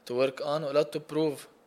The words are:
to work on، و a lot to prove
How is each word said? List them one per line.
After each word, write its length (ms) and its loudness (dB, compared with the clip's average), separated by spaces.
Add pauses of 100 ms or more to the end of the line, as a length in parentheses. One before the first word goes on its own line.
to 40 -4
work 300 0
on، 200 0
و 100 -6
a 100 6
lot 40 -4
to 120 -6
prove 400 0 (280)